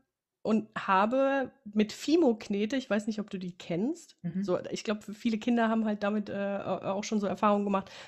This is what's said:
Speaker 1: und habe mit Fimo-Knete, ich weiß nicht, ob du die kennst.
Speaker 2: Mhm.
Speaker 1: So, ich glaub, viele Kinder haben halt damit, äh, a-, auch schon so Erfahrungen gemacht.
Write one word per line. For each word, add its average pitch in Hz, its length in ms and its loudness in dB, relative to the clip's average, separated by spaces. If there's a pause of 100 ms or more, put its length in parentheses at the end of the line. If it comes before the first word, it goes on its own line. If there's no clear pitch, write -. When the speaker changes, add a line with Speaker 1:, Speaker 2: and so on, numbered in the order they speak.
(440)
Speaker 1:
und 214 340 2
habe 262 760 2 (220)
mit 214 200 2
Fimo-Knete, 233 840 2
ich 254 120 -4
weiß 208 180 0
nicht, 214 120 -4
ob 208 100 -8
du 190 100 -6
die 180 180 -8
kennst. 214 640 -4
Speaker 2:
Mhm. 175 180 -4
Speaker 1:
So, 190 180 0 (120)
ich - 120 -6
glaub, 214 200 -4
viele 220 360 -2
Kinder 233 300 2
haben 226 160 2
halt 208 180 -2
damit, 208 260 0
äh, 208 60 -6
a-, 196 580 -2
auch 202 120 -4
schon 214 140 0
so 202 80 0
Erfahrungen 202 380 4
gemacht. 196 260 0 (160)